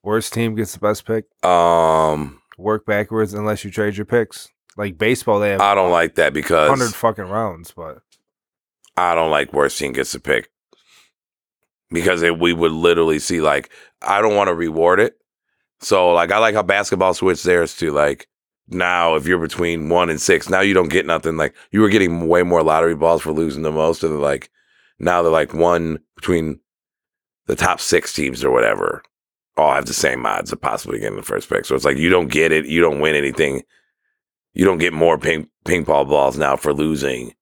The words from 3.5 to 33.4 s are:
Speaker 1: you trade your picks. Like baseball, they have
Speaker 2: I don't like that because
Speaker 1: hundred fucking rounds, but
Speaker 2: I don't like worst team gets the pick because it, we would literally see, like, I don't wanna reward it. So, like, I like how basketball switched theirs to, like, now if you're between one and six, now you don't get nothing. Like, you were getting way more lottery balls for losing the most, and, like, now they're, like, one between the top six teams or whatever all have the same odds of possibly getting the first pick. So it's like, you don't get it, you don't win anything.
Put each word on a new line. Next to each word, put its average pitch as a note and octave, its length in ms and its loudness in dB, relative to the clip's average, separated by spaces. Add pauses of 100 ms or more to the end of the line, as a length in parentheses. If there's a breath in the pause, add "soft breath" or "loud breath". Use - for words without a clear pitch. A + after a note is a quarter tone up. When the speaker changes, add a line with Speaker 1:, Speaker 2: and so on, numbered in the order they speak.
Speaker 1:
you G2+ 60 -10
trade G#2 260 -4
your G#2 80 -8
picks. - 440 -4 (280)
Like G2+ 220 -8
baseball, G#2+ 420 0
they G#2 100 0
have G2 100 -2
Speaker 2:
I G2+ 140 4
don't F#2 160 4
like E2 260 2
that D2 180 2
because D2+ 340 2
Speaker 1:
hundred B2+ 260 0
fucking A2 320 -4
rounds, F#2+ 480 -8
but D#2+ 280 -16 (920)
Speaker 2:
I F2 180 2
don't D#2+ 160 0
like D2 220 0
worst C#2+ 260 0
team C2+ 140 -6
gets C2+ 200 -4
the C2+ 80 -10
pick B1 300 -2 (1400 soft breath)
because E2+ 320 0
it, E2+ 160 0
we F2 140 2
would E2 200 0
literally E2 460 2
see, E2 220 -4
like, D2 300 0 (320 loud breath)
I G2+ 180 0
don't G#2+ 140 2
wanna G2 200 2
reward E2+ 460 2
it. A#2+ 160 0 (640)
So, F2+ 320 2
like, E2+ 180 2
I G#2 80 2
like A2 160 2
how G#2+ 80 2
basketball F#2+ 500 0
switched F#2 320 0
theirs F2 320 2
to, E2 140 -2
like, D2 380 0 (400)
now F2 480 0
if D2 100 -4
you're F2 120 2
between E2 500 -4
one F2 220 2
and D2+ 100 -4
six, - 280 0
now F#2+ 120 0
you G2 140 2
don't F2+ 160 2
get F2+ 160 0
nothing. E2 300 -2
Like, D2+ 180 -4 (180 soft breath)
you G2+ 80 2
were G#2+ 80 6
getting E2+ 400 2
way F2 160 4
more F2 180 2
lottery D#2+ 320 2
balls E2 280 2
for D#2 100 -6
losing D#2 320 -2
the D#2 80 -2
most, D#2+ 320 0
and, D2+ 180 -2
like, C#2 260 -2 (520)
now F2 220 0
they're, E2 100 2
like, D#2 200 0
one E2 460 0 (160)
between E2 460 -4 (840)
the - 100 -2
top F2+ 240 -2
six - 320 -2
teams C2 320 -6
or C2+ 80 2
whatever G1+ 500 0 (540)
all D2+ 180 2
have C#2+ 120 -2
the - 60 -10
same B1+ 320 -2
odds G1+ 280 -4
of - 80 -10
possibly - 400 -6
getting G#1 160 -8
the G1+ 60 -12
first - 280 -8
pick. - 160 -2
So C2 80 -2
it's C2 100 -4
like, C#2 140 0
you D#2+ 100 0
don't F2+ 220 2
get D#2+ 220 2
it, D#2 140 2
you D#2+ 140 0
don't D2 200 2
win D2+ 160 0
anything. C#2 460 -2 (920)